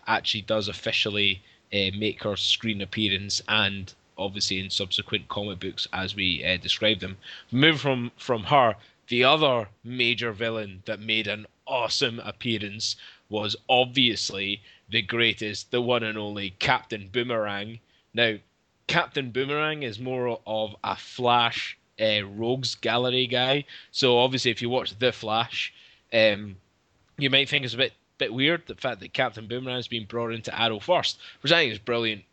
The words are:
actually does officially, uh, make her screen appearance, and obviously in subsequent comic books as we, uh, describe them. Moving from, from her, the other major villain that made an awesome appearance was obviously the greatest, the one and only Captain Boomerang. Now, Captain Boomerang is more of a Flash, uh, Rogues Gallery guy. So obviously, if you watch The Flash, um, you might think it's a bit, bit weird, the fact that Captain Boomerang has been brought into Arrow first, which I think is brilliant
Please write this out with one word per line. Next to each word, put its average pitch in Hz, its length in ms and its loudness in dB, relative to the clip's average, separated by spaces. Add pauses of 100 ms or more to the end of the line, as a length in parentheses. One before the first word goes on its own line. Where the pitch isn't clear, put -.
actually 113 360 0
does 107 260 -2
officially, 101 720 0 (320)
uh, 98 240 2
make 107 280 -2
her 104 100 -2
screen 104 460 -2
appearance, 98 640 -2
and 98 460 0 (240)
obviously 98 420 -4
in 95 120 -6
subsequent - 580 -4
comic 101 320 -6
books - 320 -6
as 95 240 -6
we, 90 280 0
uh, 90 120 0
describe 107 420 0
them. 95 180 -8 (360)
Moving 143 260 6
from, 123 380 -2
from 113 280 -2
her, 127 300 6 (340)
the 123 140 2
other 131 460 4 (160)
major 120 480 -2
villain 104 540 -4
that 107 120 -6
made 110 300 -2
an 107 180 -6 (200)
awesome 117 540 -2
appearance 104 760 -6 (320)
was 104 260 -2 (140)
obviously 120 920 2 (260)
the 113 140 0
greatest, 107 680 0
the 123 100 0
one 120 220 2
and 110 160 -4
only 104 400 -6
Captain 113 540 -2
Boomerang. 110 680 -4 (360)
Now, 113 220 2 (500)
Captain 151 440 -2
Boomerang 147 520 -2
is 110 180 -6
more 123 460 -2
of 110 360 -2
a 98 140 -2
Flash, 120 800 2 (240)
uh, 107 240 4
Rogues 117 500 -2
Gallery 123 520 2
guy. 127 380 2 (280)
So 123 260 6
obviously, 127 320 4
if 110 120 -2
you 120 80 -2
watch 120 280 -2
The 123 140 2
Flash, - 640 -4 (380)
um, 104 440 4 (640)
you 139 100 2
might 135 220 4
think 139 160 0
it's 113 80 -6
a 117 40 -10
bit, 131 140 0 (240)
bit 120 160 -2
weird, 151 340 2
the 110 80 -10
fact 110 260 -6
that 123 120 -16
Captain 113 340 -2
Boomerang 127 300 -6
has 120 120 -6
been 110 180 -6
brought 117 260 -4
into - 260 -8
Arrow 113 220 2
first, - 380 2 (240)
which 143 100 6
I 170 100 6
think 120 100 2
is 104 60 -8
brilliant 113 540 -2